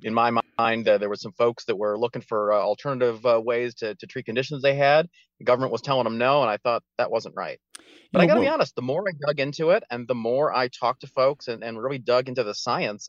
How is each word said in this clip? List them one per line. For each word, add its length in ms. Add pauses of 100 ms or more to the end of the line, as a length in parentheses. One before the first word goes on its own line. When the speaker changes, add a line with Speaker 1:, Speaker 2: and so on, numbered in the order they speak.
Speaker 1:
in 120
my 160 (280)
mind, 280
uh, 120
there 100
were 80
some 160
folks 320
that 120
were 220
looking 240
for, 300
uh, 60
alternative, 680
uh, 160
ways 340
to, 200
to 100
treat 200
conditions 360
they 140
had. 320 (320)
The 40
government 280
was 80
telling 240
them 140
no, 240
and 80
I 80
thought 260 (140)
that 120
wasn't 240
right. 240 (540)
But 60
Speaker 2:
You 60
Speaker 1:
I 20
Speaker 2:
know, 40
Speaker 1:
gotta 100
be 60
Speaker 2:
well 80
Speaker 1:
honest, 200
the 80
more 260
I 40 (120)
dug 140
into 320
it 180
and 180
the 100
more 360
I 140
talked 360
to 40
folks 400
and, 160
and 180
really 180
dug 300
into 140
the 120
science, 540